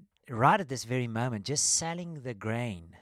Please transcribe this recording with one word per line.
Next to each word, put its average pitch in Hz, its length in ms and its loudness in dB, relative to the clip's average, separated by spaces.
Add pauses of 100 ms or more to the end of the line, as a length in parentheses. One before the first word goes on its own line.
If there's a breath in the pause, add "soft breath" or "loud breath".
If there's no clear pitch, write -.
(300)
right 139 300 6
at 165 100 -4
this 127 160 -6
very 123 220 0
moment, 113 380 -2
just - 300 2
selling 170 480 -4
the 123 100 -6
grain 101 680 -4